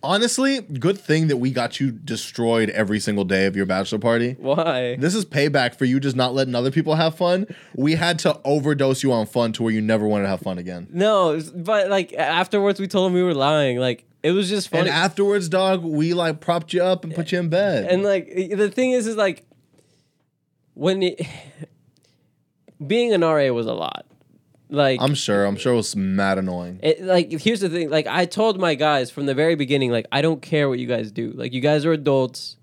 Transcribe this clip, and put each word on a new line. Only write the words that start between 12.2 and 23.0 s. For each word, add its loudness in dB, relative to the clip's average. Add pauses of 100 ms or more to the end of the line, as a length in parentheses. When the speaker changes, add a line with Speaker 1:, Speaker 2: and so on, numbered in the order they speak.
Speaker 2:
afterwards 0
we -6
told 0
him 0
we 2
were 2
lying. 2
Like, -2 (160)
it 0
was 0
just -4
funny. 0
Speaker 1:
And 2
afterwards, 0
dog, 0
we, 0
like, -2
propped -2
you 0
up 0
and -10
put -4
you 0
in -2
bed. 0
Speaker 2:
And, 2
like, 0
i-, -4
the 2
thing 0
is, 0
is, -4
like, -2 (1300)
when 0
it, -2
<sighs> -16 (1500)
being 0